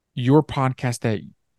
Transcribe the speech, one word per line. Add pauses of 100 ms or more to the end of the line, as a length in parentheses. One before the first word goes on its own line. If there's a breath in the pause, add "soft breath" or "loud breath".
(160)
Your
podcast
that (380)